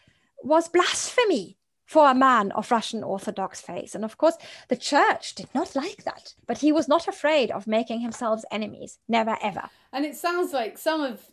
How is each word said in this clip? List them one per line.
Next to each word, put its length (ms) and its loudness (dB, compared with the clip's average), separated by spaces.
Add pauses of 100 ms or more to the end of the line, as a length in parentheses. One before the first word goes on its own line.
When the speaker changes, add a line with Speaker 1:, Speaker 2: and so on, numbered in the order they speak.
(440)
Speaker 1:
was 240 4
blasphemy 880 0 (280)
for 240 6
a 60 4
man 380 4
of 180 -4
Russian 320 -2
Orthodox 580 -6
faith. 320 -12
And 100 -8
of 140 -10
course, 180 4 (320)
the 80 0
church 600 0
did 180 -12
not 220 -4
like 280 -6
that, 300 -10 (140)
but 100 -4
he 140 4
was 160 2
not 200 2
afraid 440 0
of 160 -8
making 320 -2
himself 500 -4
enemies, 480 -10 (100)
never, 360 0
ever. 260 -6 (220)
Speaker 2:
And 140 -4
it 100 -8
sounds 380 -2
like 260 -4
some 220 -2
of 200 -8 (120)